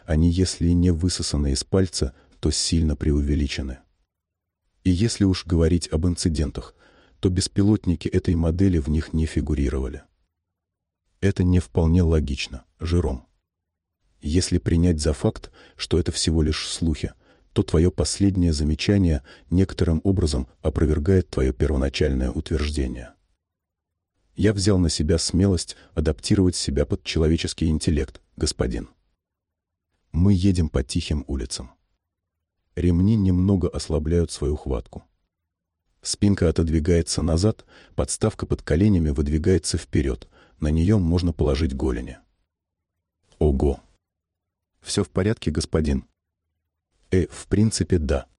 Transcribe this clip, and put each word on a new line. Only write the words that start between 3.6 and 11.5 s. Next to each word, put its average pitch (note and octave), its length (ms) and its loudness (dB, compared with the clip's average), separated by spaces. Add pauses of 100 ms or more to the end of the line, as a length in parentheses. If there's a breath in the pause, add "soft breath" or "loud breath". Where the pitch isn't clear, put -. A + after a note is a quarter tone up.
И F#2+ 60 4
если G2+ 340 2
уж F#2+ 200 2
говорить E2 460 2
об E2 160 0
инцидентах, D#2 640 -4 (460 soft breath)
то G2 100 0
беспилотники F#2 800 0
этой F#2 280 0
модели E2+ 420 2
в D2 100 -2
них D2+ 260 -2
не D#2+ 120 0
фигурировали. C#2 760 -4 (1160)
Это F#2+ 240 0
не F2+ 160 4